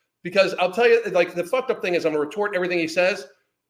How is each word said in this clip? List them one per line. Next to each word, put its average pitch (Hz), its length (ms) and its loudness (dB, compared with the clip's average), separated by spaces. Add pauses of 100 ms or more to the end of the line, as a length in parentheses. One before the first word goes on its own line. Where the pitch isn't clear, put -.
(220)
Because 180 320 2
I'll 180 160 0
tell 233 180 2
you, 233 180 6
like, 180 280 0
the 175 80 -2
fucked 247 280 -2
up 196 120 -4
thing 185 120 -2
is 160 100 0
I'm 156 80 0
gonna 151 120 0
retort 202 300 -4
everything 180 240 -2
he 160 80 -2
says, 185 400 0 (440)